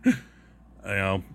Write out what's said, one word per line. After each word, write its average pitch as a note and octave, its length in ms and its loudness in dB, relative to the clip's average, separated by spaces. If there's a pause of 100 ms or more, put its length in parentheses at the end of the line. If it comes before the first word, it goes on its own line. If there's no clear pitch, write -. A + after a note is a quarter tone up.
<laughs> - 20 4 (800)
You G2+ 100 -6
know, F#2+ 300 2 (100)